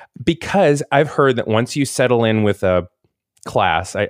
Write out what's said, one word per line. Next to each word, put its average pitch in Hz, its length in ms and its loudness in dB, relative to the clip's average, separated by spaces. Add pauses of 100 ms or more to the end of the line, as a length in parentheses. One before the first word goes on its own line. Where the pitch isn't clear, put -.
(220)
because 160 720 0
I've 143 180 2
heard 135 240 2
that 113 140 -6
once 113 260 0
you 143 100 -2
settle 123 400 0
in 110 200 2
with 101 180 -2
a 90 240 0 (580)
class, 90 520 -2
I, 104 140 -2